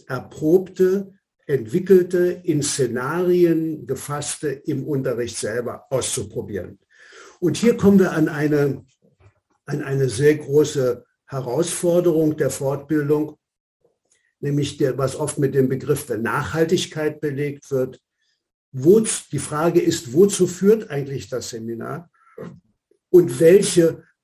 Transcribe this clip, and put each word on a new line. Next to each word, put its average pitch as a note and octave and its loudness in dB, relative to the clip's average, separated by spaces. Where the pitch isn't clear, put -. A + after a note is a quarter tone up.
erprobte, F#3 -2
entwickelte, F3+ 2
in D3 0
Szenarien D#3+ 0
gefasste C#3+ -6
im C3+ -6
Unterricht B2+ -4
selber A#2 -8
auszuprobieren. G2+ -6
Und D3+ -2
hier A3+ 2
kommen G3+ 6
wir F3 4
an D#3+ 0
eine, D3 -2
an D3 -6
eine C3+ 0
sehr C#3+ 4
große C#3 0
Herausforderung D#3+ 0
der C3+ 0
Fortbildung, D3 -2
nämlich C#3+ -2
der, C3 0
was C3+ -2
oft - -6
mit C#3 0
dem B2+ 4
Begriff - -4
der A2 -4
Nachhaltigkeit D#3 -2
belegt C#3+ -6
wird. C3 -4
Wo, D#3+ 4
die C#3+ -6
Frage D#3+ 0
ist, - -2
wozu F#3 4
führt A3 2
eigentlich C#3 -8
das A#2 -8
Seminar? A#2 -10
Und C3+ 6
welche E3 4